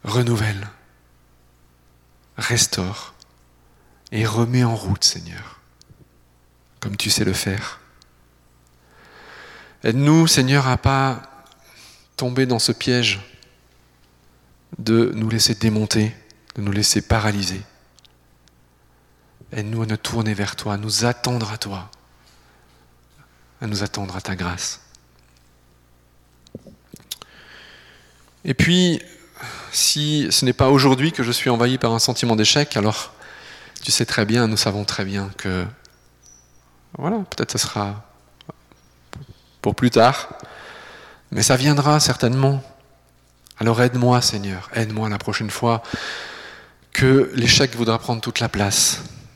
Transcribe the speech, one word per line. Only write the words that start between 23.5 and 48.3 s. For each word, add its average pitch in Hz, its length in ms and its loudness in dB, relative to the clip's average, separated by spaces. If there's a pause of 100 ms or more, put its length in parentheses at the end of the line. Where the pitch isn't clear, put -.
à 117 60 -8
nous 104 160 -4
attendre 95 340 -8
à - 40 -8
ta 95 160 -6
grâce. 90 440 -8 (3750)
Et 131 100 -2
puis, 175 480 2 (720)
si 147 580 0
ce - 140 2
n'est 123 80 4
pas 131 180 4
aujourd'hui 139 420 6
que 143 100 -4
je 120 100 0
suis 131 180 0
envahi 120 280 2
par 113 140 2
un 113 60 0
sentiment 117 380 0
d'échec, 123 400 2
alors 107 360 -2 (720)
tu - 100 -2
sais - 120 0
très 110 220 0
bien, 113 220 2
nous 110 80 0
savons 104 280 -2
très 101 200 -4
bien 98 340 -6
que, 92 260 -4 (1300)
voilà, 175 200 -4
peut-être - 340 -6
ce 120 60 -4
sera 101 460 -4 (1600)
pour 104 120 0
plus 123 160 2
tard, 120 380 4 (1040)
mais 107 120 -2
ça 127 140 4
viendra 147 440 4
certainement. 135 600 2 (960)
Alors 113 220 2
aide-moi, 123 400 4
Seigneur, 98 540 -4
aide-moi 107 340 -4
la 104 100 -4
prochaine 107 320 -6
fois 117 320 0 (1080)
que 131 420 4
l'échec 123 420 2
voudra 113 220 2
prendre 113 220 -4
toute - 200 -6